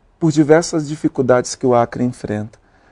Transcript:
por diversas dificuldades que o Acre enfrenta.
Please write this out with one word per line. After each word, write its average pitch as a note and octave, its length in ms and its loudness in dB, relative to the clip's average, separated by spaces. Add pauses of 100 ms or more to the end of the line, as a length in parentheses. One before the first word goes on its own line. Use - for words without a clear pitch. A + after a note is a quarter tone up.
(180)
por D#3+ 140 0
diversas D#3 560 2
dificuldades B2+ 640 -2
que - 120 -6
o B2 80 2
Acre A#2+ 280 0
enfrenta. G#2+ 560 -8 (340)